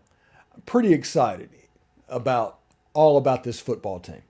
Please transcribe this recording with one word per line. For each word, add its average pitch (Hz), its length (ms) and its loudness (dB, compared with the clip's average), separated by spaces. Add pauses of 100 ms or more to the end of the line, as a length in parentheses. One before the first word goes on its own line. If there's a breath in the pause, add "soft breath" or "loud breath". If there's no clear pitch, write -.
(540 soft breath)
I'm - 120 -20
pretty 233 260 2
excited 123 560 0 (600)
about, 123 480 -4 (340)
all 151 240 4
about 131 260 0
this 120 160 -10
football 98 420 -8
team. 87 300 -18